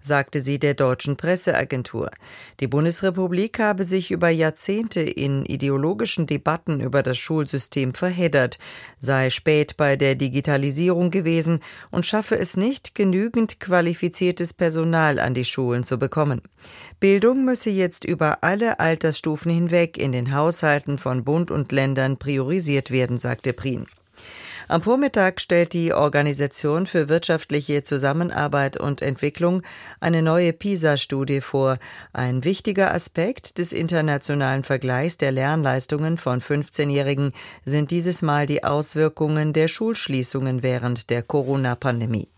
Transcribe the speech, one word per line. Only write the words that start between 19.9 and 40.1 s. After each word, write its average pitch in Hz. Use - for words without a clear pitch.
in 135
den 127
Haushalten 147
von 127
Bund 160
und 139
Ländern 135
priorisiert 139
werden, 123
sagte 123
Prien. -
Am 165
Vormittag 220
stellt 175
die 165
Organisation 147
für 156
wirtschaftliche 147
Zusammenarbeit 143
und -
Entwicklung 170
eine 165
neue 165
pisa-Studie 143
vor. 131
Ein 127
wichtiger 190
Aspekt -
des 175
internationalen 143
Vergleichs 131
der 139
Lernleistungen 147
von 127
fünfzehnjährigen 143
sind 143
dieses 175
Mal 147
die 147
Auswirkungen 151
der 160
Schulschließungen 131